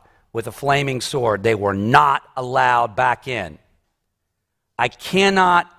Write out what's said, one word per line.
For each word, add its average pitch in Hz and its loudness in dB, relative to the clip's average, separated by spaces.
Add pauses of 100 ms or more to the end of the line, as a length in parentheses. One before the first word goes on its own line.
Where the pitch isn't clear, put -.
(340)
with 117 -8
a 113 -10
flaming 139 -2
sword. 113 -2
They 113 2
were 98 0
not 139 2 (140)
allowed 123 0
back 127 -2
in. 92 -6 (1200)
I 123 0
cannot 185 2